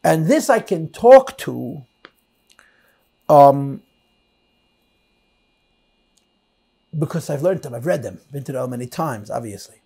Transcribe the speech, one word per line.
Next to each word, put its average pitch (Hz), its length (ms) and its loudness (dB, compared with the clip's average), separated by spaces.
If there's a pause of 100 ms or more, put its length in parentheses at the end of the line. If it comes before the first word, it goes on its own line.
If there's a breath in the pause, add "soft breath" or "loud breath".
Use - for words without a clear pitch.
And 160 240 0
this 285 220 0
I 254 120 2
can 160 280 -6
talk 262 500 6
to, 127 440 -10 (1500)
um, 139 540 6 (3250)
because 151 300 -8
I've 139 140 -8
learned 180 200 -4
them, 131 120 -14
I've 120 120 -10
read 156 160 -4
them, 98 180 -14 (120)
been 139 120 -12
to 143 80 -12
them 127 180 -8
many 123 160 -10
times, 123 440 -10
obviously. 113 560 -14